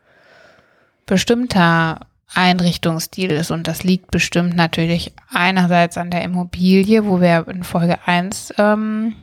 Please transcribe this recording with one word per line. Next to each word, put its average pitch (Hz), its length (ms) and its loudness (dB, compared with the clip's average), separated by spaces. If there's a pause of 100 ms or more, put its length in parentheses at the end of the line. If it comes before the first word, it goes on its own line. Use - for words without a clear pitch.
(1040)
bestimmter 180 960 0 (340)
Einrichtungsstil 180 960 0
ist 156 220 -2
und 165 160 -4
das 165 160 -8
liegt 185 260 0
bestimmt 175 460 -2
natürlich 170 560 -2 (200)
einerseits 175 640 2
an 170 140 -8
der 175 120 -4
Immobilie, 185 840 2
wo 185 140 2
wir 170 280 4
in 180 140 -8
Folge 175 440 -2
eins, 180 520 -4
ähm, 214 640 0